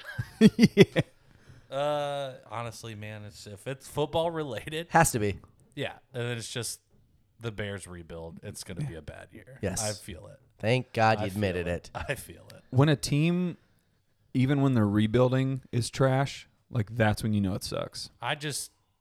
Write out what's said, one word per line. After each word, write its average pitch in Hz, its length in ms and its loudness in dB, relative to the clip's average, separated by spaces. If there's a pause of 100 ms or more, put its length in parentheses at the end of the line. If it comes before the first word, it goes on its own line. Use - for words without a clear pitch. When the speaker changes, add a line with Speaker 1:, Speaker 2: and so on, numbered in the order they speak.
(400)
Speaker 1:
<laughs> - 0 - (180)
Yeah. 196 440 6 (680)
Speaker 2:
Uh, 143 600 -2 (180)
honestly, 113 460 -8
man, 107 300 -12
it's, 92 200 -18
if 104 220 -14
it's 135 200 -10
football 160 440 -2
related, 156 580 -6
Speaker 3:
Has 165 220 6
to 120 80 -2
be. 101 180 0 (380)
Speaker 2:
yeah, 117 180 -6 (200)
and 120 100 -6
then 120 140 -4
it's 110 140 -10
just - 280 -8 (640)
the 117 100 -4
Bears 101 360 -8
rebuild. 85 540 -12
It's - 220 -14
gonna - 180 -10
Speaker 1:
Yeah. - 80 -4
Speaker 2:
be 82 60 -10
a 80 60 -12
bad 90 320 -16
year. - 280 -20
Speaker 3:
Yes. 95 220 -4
Speaker 2:
I 107 100 -2
feel 98 340 -14
it. 101 120 -20 (200)
Speaker 3:
Thank 120 340 0
God 110 260 4
Speaker 2:
I - 20 -4
Speaker 3:
you 110 60 -2
admitted 92 400 -2
Speaker 2:
feel 87 80 -2
Speaker 3:
it. - 180 -12
Speaker 2:
I - 220 -6
feel - 400 -16
it. - 160 -20
Speaker 1:
When 135 180 6
a 143 60 4
team, 170 640 0 (760)
even 135 280 4
when 135 140 4
they're 107 120 6
rebuilding, 127 720 2 (100)
is 120 200 -2
trash, 135 560 0 (240)
like, 104 240 -2
that's 107 260 2
when 110 120 0
you 104 80 4
know 95 120 0
it - 120 -6
sucks. - 460 -8 (100)
Speaker 2:
I 131 140 -4
just, 143 360 -8 (300)